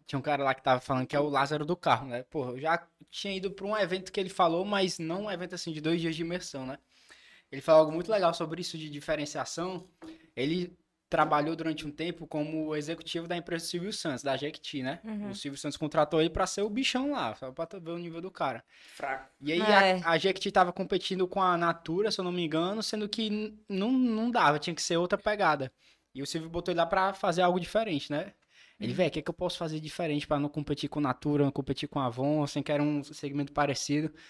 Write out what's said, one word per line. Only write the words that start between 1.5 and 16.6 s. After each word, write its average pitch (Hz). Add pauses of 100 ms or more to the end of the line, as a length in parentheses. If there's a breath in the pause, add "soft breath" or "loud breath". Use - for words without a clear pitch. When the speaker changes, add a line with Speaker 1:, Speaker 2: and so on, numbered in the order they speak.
Speaker 1:
do 175
carro, 135
né? 123
Porra, 127
eu 127
já 160 (280)
tinha 202
ido 190
pra 190
um 214
evento 185
que -
ele 185
falou, 175
mas 196
não 170
um 208
evento 180
assim 170
de 151
dois 165
dias 165
de 165
imersão, 165
né? 135 (720 soft breath)
Ele 139
falou 156
algo 151
muito 170
legal 180
sobre 165
isso 170
de 156
diferenciação. 151 (500 loud breath)
Ele 165 (320)
trabalhou 151
durante 156
um 147
tempo 165
como 156
executivo 160
da 175
empresa 165
Silvio 180
Santos, 151
da 135
Jequiti, 143
né? 143
Speaker 2:
Uhum. 208
Speaker 1:
O 196
Silvio 139
Santos 143
contratou 156
ele 165
pra 175
ser -